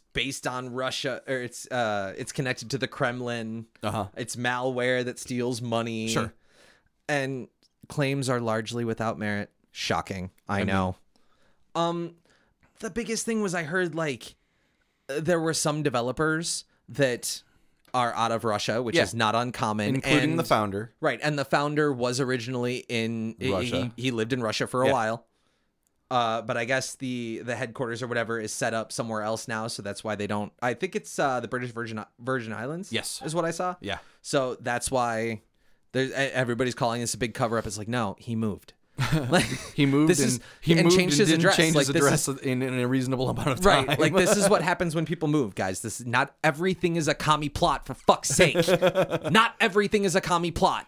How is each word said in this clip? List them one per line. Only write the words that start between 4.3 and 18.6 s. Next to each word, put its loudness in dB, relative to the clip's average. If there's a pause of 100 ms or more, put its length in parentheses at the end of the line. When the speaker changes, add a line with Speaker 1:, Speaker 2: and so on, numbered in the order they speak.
Speaker 1:
malware 0
that -6
steals -2
money. -2
Speaker 2:
Sure. -2 (760)
Speaker 1:
And -2 (400)
claims 0
are 2
largely -2
without -2
merit. -4 (200)
Shocking. -4 (160)
I -2
Speaker 2:
I 2
mean 0
Speaker 1:
know. 0 (800)
Um, -2 (640)
the -10
biggest -4
thing -2
was -2
I -4
heard, -2
like, -6 (720)
uh, -4
there 2
were 0
some 0
developers -2 (260)
that -2 (500)
are 2
out 2
of 0
Russia, 0